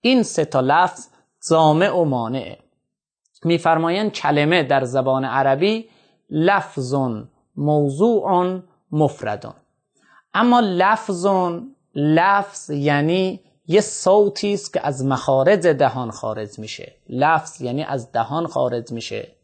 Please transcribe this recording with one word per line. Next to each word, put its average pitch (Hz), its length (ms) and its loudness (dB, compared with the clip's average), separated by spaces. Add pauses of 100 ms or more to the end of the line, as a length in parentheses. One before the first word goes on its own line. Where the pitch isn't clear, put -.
این 247 220 4
سه - 220 -2
تا - 160 0
لفظ 156 460 0 (440)
جامع 160 400 4
و 175 140 0
مانعه. 120 540 -6 (840)
می‌فرمایند 170 680 2
کلمه 147 500 2
در 135 220 2
زبان 131 400 0
عربی 139 640 0 (420)
لفظ 156 640 0 (600)
موضوع 180 1040 0 (320)
مفرد. 135 600 -2 (800)
اما 240 300 4
لفظ، 190 640 0 (680)
لفظ 170 760 0
یعنی 151 680 0 (260)
یه 175 140 4
صوتی 202 760 2
است 202 180 -8
که - 140 -4
از 135 180 -4
مخارج 135 600 2
دهان 131 440 0
خارج 107 480 -10
می‌شه. - 340 -14 (160)
لفظ 143 520 -2
یعنی 127 240 -6
از 131 280 -8
دهان 127 340 -4
خارج 123 460 -4
می‌شه. 110 360 -10 (160)